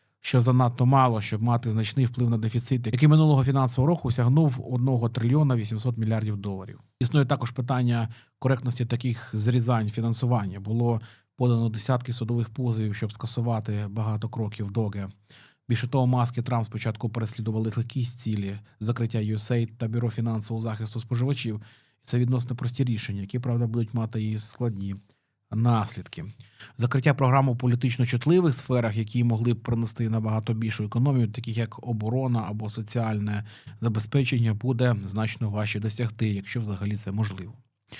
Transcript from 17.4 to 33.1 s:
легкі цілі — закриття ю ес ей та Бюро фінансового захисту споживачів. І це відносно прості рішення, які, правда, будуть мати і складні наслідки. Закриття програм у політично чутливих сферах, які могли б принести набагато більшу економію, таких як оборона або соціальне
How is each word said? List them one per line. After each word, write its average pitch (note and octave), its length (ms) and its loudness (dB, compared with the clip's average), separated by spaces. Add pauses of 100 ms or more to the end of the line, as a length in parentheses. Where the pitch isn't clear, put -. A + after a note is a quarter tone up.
легкі A#2+ 280 -2
цілі — G2+ 540 -4 (220)
закриття A#2 400 -2
ю G#2+ 140 -2
ес G#2+ 160 0
ей A#2 160 2
та G#2+ 220 -6
Бюро A#2 220 0
фінансового A2+ 520 -2
захисту A2 380 -6
споживачів. A#2+ 560 -2
І G#2+ 40 -8 (440)
це A#2+ 140 0
відносно B2 380 0
прості B2+ 280 -2
рішення, G#2+ 360 -4
які, G2 180 -4
правда, A#2+ 280 0
будуть A2+ 280 -2
мати A2 300 -2
і G#2+ 140 -2
складні G2 560 -4 (560)
наслідки. A2 760 0 (540)
Закриття B2 360 4
програм C3+ 340 4
у A#2+ 80 0
політично B2 500 2
чутливих D3+ 480 4
сферах, A#2 420 0
які A2+ 280 0
могли A#2 300 2
б - 80 -8
принести A2+ 460 -2
набагато A2 460 0
більшу A2 300 -2
економію, A#2+ 440 2
таких A2+ 280 -6
як A#2 320 -6
оборона A#2 600 0
або G#2+ 200 -6
соціальне G#2+ 760 -2 (360)